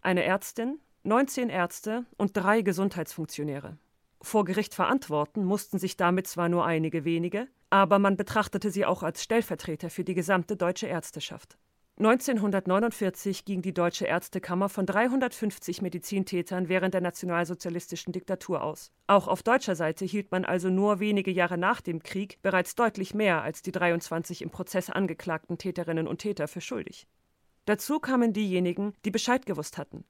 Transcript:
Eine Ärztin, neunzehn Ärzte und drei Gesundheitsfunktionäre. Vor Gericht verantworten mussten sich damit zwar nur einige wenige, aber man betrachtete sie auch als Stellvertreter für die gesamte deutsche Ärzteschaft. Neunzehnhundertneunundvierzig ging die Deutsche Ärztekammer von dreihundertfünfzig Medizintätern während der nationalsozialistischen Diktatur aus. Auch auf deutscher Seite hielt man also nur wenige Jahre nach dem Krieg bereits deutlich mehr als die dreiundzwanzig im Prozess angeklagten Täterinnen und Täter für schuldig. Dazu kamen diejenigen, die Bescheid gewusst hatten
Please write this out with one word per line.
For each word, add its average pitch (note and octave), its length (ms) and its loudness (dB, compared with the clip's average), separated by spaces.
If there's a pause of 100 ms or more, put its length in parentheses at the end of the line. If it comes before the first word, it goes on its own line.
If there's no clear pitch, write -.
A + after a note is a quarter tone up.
Eine F3+ 200 2
Ärztin, A#3 560 -2 (240)
neunzehn B3 460 2
Ärzte G#3+ 560 -2 (120)
und G3 200 0
drei G#3 260 4
Gesundheitsfunktionäre. D#3+ 1120 -4 (440)
Vor G#3 240 2
Gericht F#3 280 -2
verantworten F#3+ 720 0
mussten G3 360 0
sich F3+ 160 -4
damit F#3 320 2
zwar F3 200 0
nur F3 160 2
einige D#3+ 400 0
wenige, F3 440 -2 (220)
aber G3 280 8
man G3 180 6
betrachtete G3+ 540 0
sie G3 160 2
auch - 160 0
als - 220 -6
Stellvertreter F3 680 -2
für - 140 -6
die F#3 100 -2
gesamte F3+ 400 2
deutsche F#3 320 0
Ärzteschaft. - 720 -8 (380)
Neunzehnhundertneunundvierzig G3+ 1500 2
ging F#3 160 -4
die F3+ 120 -4
Deutsche F3 320 0
Ärztekammer F3+ 600 -2
von G3 180 -2
dreihundertfünfzig A3+ 960 0
Medizintätern F3+ 840 -2
während F#3 260 0
der F#3+ 60 2
nationalsozialistischen F3 1120 -4
Diktatur F#3 500 -4
aus. - 300 -8 (160)
Auch G3+ 180 8
auf - 160 -2
deutscher A3+ 320 2
Seite D#3+ 300 -2
hielt G3+ 260 -4
man F#3 140 0
also F#3 260 0
nur G3 300 4
wenige G3+ 320 2
Jahre F3 260 2
nach G3 220 2
dem E3 240 -6
Krieg - 380 -8
bereits F#3 340 2
deutlich G#3+ 360 0
mehr G3 300 2
als D#3+ 200 -6
die F#3 100 -6
dreiundzwanzig E3+ 680 0
im E3 80 -8
Prozess - 380 -4
angeklagten E3+ 680 -4
Täterinnen E3 480 -4
und - 120 -4
Täter G3 280 -4
für F3 140 -10
schuldig. - 480 -10 (560)
Dazu G#3+ 340 0
kamen B3+ 340 2
diejenigen, F#3+ 600 0 (120)
die A3+ 60 -2
Bescheid A#3+ 340 2
gewusst D3+ 320 -6
hatten D#3 340 -12